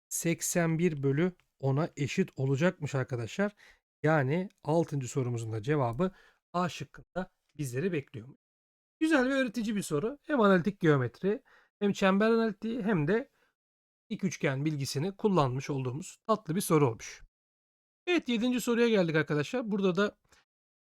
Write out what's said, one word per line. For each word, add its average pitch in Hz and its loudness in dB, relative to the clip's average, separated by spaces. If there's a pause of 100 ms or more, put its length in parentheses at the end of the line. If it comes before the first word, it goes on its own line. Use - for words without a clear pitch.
seksen 165 -2
bir 160 0
bölü 143 2 (280)
ona 135 0
eşit - -2
olacakmış 139 0
arkadaşlar. 127 -4 (500)
Yani 156 2 (160)
altıncı 147 0
sorumuzun 120 -4
da 110 -4
cevabı 143 0 (400)
A 180 -2
şıkkında - -10 (280)
bizleri 147 -4
bekliyor. 135 -8 (720)
Güzel 302 2
ve 269 0
öğretici 240 -2
bir 190 -2
soru. 208 -4
Hem 285 0
analitik 196 4
geometri, 156 2 (360)
hem 202 0
çember 196 2
analitiği, 226 -2
hem 175 0
de 226 -2 (840)
dik 202 -6
üçgen 143 -2
bilgisini 151 -4
kullanmış 143 0
olduğumuz 135 -6
tatlı 202 -2
bir 208 -2
soru 151 4
olmuş. - -10 (840)
Evet, 349 0
yedinci 240 0
soruya 233 2
geldik 180 2
arkadaşlar. 160 0
Burada 196 2
da 202 0 (640)